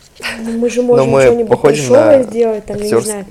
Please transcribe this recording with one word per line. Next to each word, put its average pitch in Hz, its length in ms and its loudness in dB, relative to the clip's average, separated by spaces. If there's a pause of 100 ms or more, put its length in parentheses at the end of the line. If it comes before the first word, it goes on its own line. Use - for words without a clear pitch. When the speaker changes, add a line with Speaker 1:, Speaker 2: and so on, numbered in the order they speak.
(400)
Speaker 1:
Ну, 226 180 -8
мы 240 120 -2
же 226 120 -2
Speaker 2:
Но 247 60 -2
Speaker 1:
можем 240 240 2
Speaker 2:
мы 135 100 4
Speaker 1:
что-нибудь 233 280 2
Speaker 2:
походим - 340 2
Speaker 1:
трешовое 277 340 4
Speaker 2:
на 262 60 0
Speaker 1:
сделать, 220 420 -4
там, 208 120 -10
я 208 60 -8
не 208 60 -6
Speaker 2:
актерс-, 220 160 0
Speaker 1:
знаю. 208 260 -8